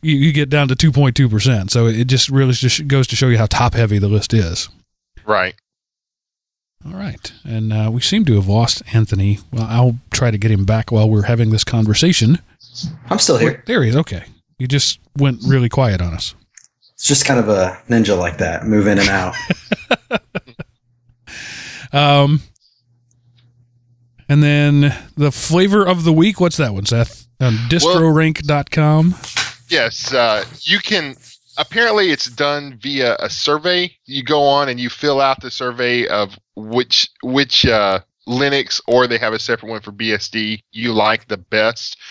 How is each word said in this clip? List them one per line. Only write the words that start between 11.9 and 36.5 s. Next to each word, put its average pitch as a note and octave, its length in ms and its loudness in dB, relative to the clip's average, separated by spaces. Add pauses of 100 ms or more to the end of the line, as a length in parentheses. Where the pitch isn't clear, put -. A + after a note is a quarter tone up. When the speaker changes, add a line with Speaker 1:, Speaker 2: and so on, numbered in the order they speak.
Speaker 3:
I'm G3+ 100 0
still C3 200 2
here. A3+ 140 2
Speaker 1:
Wait, - 140 -16
there A3 160 0
he A#2 60 2
is. A#2+ 80 0
Okay. - 280 -2 (340)
You B2+ 100 -6
just - 320 -2 (160)
went C#3 300 0
really B2+ 240 2
quiet G#2 320 0
on E2+ 100 -4
us. - 220 -10 (600)
Speaker 3:
It's - 140 -8
just - 160 2
kind B2+ 160 2
of G#2 80 -2
a F#2 400 0
ninja G#2+ 300 2
like E2+ 200 -4
that, E2+ 280 -4
move G#2 200 2
in G2+ 120 2
and F#2+ 100 0
out. F#2 260 -4 (760)
Speaker 1:
<laughs> A#3+ 100 -4 (1700)
Um, C#3+ 520 4 (1900)
and C#3+ 140 6
then D3 520 4 (220)
the D3 160 0
flavor G3 540 2
of F3 180 0
the E3 80 4
week, F3+ 260 4
what's F3 200 0
that A#2+ 160 -2
one, G2 100 -6
Seth? - 420 -2 (140)
On B2+ 140 2
Speaker 2:
Well, A#2 140 -4
Speaker 1:
distro E3 460 2
rank D#3+ 280 0
dot D3 280 -2
com? D#3 440 2 (560)
Speaker 2:
Yes, B2+ 420 -2
uh, A2+ 320 2 (160)
you F#3+ 200 -2
can. D#3 340 -4 (420)
Apparently, G#3 540 0
it's C#3 160 -2
done C#3+ 540 -6
via C#3 400 -2
a - 100 -6
survey. F3 600 -2 (140)
You C3+ 180 -10
go D3 200 0
on C#3+ 260 2
and B2 100 -6
you B2 120 -6
fill C#3+ 300 -2
out C3+ 200 0
the B2+ 100 -16
survey B2 580 -4
of G2 300 -4 (180)